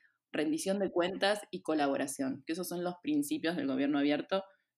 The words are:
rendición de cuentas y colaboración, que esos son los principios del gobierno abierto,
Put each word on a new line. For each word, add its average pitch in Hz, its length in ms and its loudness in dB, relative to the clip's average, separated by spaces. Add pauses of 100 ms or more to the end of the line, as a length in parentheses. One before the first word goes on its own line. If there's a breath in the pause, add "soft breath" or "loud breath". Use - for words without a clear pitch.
(320 soft breath)
rendición 160 480 0
de 190 120 0
cuentas 190 580 2
y 185 120 -8
colaboración, 139 840 0
que 160 80 -4
esos 175 140 -6
son 175 160 -4
los 175 180 -4
principios 156 540 0
del 139 120 -2
gobierno 139 320 2
abierto, 147 440 2 (340 soft breath)